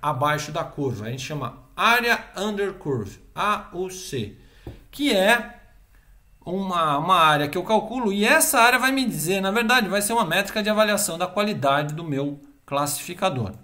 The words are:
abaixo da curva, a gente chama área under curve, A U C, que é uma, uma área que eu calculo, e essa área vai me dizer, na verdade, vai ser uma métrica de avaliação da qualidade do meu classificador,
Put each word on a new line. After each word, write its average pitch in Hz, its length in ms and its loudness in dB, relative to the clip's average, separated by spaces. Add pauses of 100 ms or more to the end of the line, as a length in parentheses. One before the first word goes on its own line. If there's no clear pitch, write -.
abaixo 147 480 0
da 160 140 -4
curva, 120 420 -6
a 117 40 -8
gente 131 120 -8
chama 143 360 -8 (180)
área 233 480 2 (120)
under 202 380 -4
curve, 120 460 -6 (120)
A 196 400 -2
U 185 160 -6
C, 120 480 -8 (540)
que 285 240 0
é 220 460 2 (840)
uma, 175 540 0
uma 180 220 2
área 151 260 6
que 147 100 -4
eu 175 60 -2
calculo, 220 500 0
e 202 120 2
essa 294 340 4
área 247 220 6
vai 262 100 2
me 269 140 0
dizer, 180 360 -2
na 196 120 0
verdade, 233 360 2
vai 202 140 0
ser 214 100 -2
uma 226 120 2
métrica 196 360 -2
de 208 80 -2
avaliação 208 480 2
da 180 120 -2
qualidade 151 680 0
do 170 80 -8
meu 143 380 -4 (260)
classificador, 143 840 -4 (120)